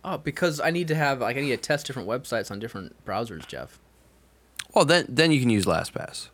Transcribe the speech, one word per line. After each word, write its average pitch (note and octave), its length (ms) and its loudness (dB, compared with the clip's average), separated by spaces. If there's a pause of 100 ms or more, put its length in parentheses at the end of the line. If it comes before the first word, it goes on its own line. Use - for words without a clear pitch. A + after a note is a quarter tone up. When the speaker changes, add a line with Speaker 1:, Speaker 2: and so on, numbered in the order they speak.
Speaker 1:
Oh, F3+ 140 -6
because D#3 420 -2
I D#3+ 100 2
need E3+ 180 -2
to D#3 80 0
have, C#3 240 2
like, A#2+ 160 0
I C#3 40 -2
need C#3+ 100 -2
to A#2 60 2
test - 300 -2
different A2+ 220 -8
websites A#2 420 -4
on G2+ 80 -8
different G2+ 360 -10 (120)
browsers, G#2 400 -6
Jeff. - 320 -12 (960)
Speaker 2:
Well, F#3 100 8
then, D#3+ 240 4
then D#3 240 4
you D3 80 4
can B2 100 2
use G2+ 140 4
LastPass. - 680 -2